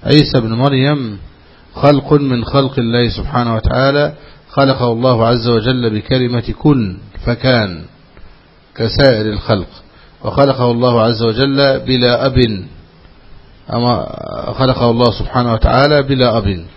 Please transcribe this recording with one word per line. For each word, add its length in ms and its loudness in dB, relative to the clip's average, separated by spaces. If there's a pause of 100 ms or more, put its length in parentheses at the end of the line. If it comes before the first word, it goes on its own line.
عيسى 360 2
بن 120 -4
مريم 640 0 (560)
خلق 380 2
من 320 2
خلق 340 -2
الله 300 0
سبحانه 460 -2
وتعالى، 600 0 (360)
خلقه 420 0
الله 340 2
عز 220 0
وجل 420 0
بكلمة 720 -2
كن 340 2 (300)
فكان 560 0 (960)
كسائر 500 2
الخلق، 400 -2 (580)
وخلقه 460 2
الله 320 2
عز 200 0
وجل 580 0
بلا 460 0
أب، 120 0 (1300)
أما 340 -2 (520)
خلقه 320 0
الله 280 2
سبحانه 340 -2
وتعالى 500 2
بلا 360 0
أب 260 -4 (120)